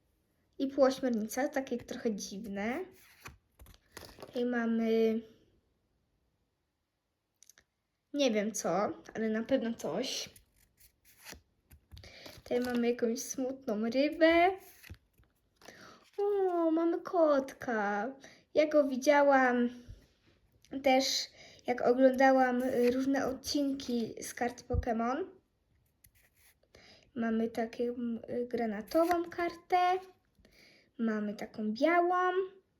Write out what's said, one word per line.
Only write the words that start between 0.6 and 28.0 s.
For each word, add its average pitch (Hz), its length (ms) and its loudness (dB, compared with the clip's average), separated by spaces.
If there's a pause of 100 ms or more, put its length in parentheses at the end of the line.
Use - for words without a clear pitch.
półośmiornica, 262 800 0
takie 269 300 -4
trochę 240 360 -6
dziwne. 208 720 -8 (1400)
Tutaj - 240 -6
mamy, 226 760 2 (3000)
nie 285 160 2
wiem 214 220 -2
co, - 180 -4 (440)
ale 220 140 -4
na 220 140 -2
pewno 233 320 -2
coś. 208 560 -6 (2000)
Tutaj - 260 -4
mamy 240 300 -2
jakąś 240 320 -2
smutną 247 680 -6
rybę. 320 600 4 (1700)
O, 370 520 0
mamy 339 300 0
kotka. 262 1120 0 (420)
Ja 302 140 4
go 302 200 4
widziałam 262 960 4 (1000)
też, 262 220 4 (640)
jak 240 140 -4
oglądałam, 262 840 4
y, 247 280 2
różne 269 360 0
odcinki 269 960 -4
z - 120 -12
kart 247 280 -6
Pokémon. 247 640 -2 (1900)
Mamy 226 340 -2
taką, 233 360 -6
y, 240 640 -6